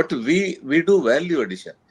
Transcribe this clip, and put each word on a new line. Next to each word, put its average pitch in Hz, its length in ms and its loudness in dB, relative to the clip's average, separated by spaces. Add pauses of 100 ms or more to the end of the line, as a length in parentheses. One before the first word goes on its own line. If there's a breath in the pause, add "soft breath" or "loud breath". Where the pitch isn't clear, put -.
"But 156 120 -6
we, 170 440 0 (100)
we 147 100 2
do 170 220 4
value 147 440 0
addition." 92 300 -10 (160 soft breath)